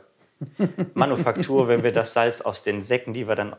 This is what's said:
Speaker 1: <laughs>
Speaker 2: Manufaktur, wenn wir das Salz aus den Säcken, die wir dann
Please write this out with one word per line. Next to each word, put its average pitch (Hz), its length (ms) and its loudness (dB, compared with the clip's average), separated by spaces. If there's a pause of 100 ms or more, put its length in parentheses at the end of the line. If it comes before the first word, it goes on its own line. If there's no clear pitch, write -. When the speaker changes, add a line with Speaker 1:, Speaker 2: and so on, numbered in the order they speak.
(400)
Speaker 1:
<laughs> - 540 -4
Speaker 2:
Manufaktur, 135 760 2
wenn 117 160 4
wir 120 80 2
das 113 220 0
Salz 117 280 2
aus - 220 -4
den 104 180 -2
Säcken, 120 320 -2
die 113 140 -6
wir 107 80 0
dann 107 240 -4